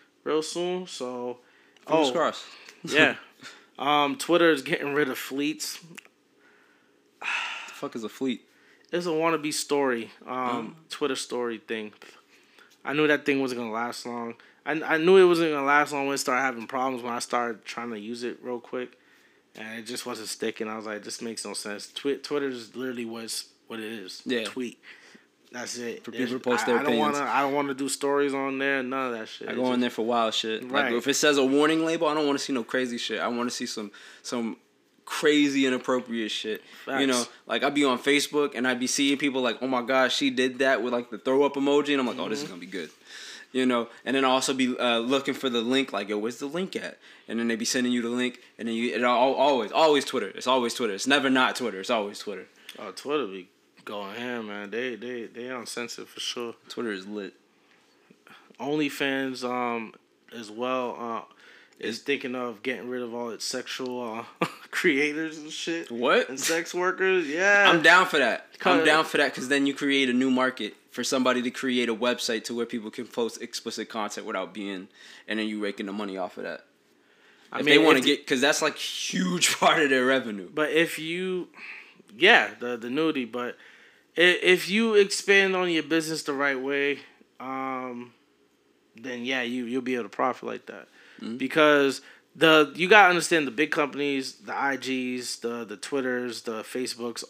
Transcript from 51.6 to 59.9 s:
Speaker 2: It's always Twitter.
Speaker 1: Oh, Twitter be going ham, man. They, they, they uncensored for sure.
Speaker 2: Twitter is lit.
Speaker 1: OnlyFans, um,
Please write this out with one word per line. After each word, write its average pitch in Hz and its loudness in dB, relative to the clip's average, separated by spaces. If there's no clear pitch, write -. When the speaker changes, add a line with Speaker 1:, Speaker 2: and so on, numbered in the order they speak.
Speaker 2:
It's 95 -6
always 104 -2
Twitter. 95 -10
Speaker 1:
Oh, 104 -12
Twitter 135 -4
be 92 -12
going 101 -8
ham, 120 -8
man. 101 -10
They, 117 -6
they, 120 -10
they 117 -14
uncensored 117 -10
for - -20
sure. 117 -6
Speaker 2:
Twitter 120 -6
is 95 -8
lit. 104 -10
Speaker 1:
OnlyFans, 135 -2
um, 120 -4